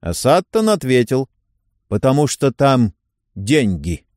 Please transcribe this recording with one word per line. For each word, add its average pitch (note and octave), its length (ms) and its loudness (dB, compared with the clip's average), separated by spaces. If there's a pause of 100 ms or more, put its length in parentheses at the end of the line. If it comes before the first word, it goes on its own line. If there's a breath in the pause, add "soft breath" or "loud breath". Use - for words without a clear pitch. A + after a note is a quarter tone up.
А E2+ 120 -6
Саттон G3 560 0
ответил: C3 600 0 (580)
"Потому C3+ 400 0
что C3+ 240 -2
там B2+ 420 0 (400)
деньги". G2 720 -2 (120)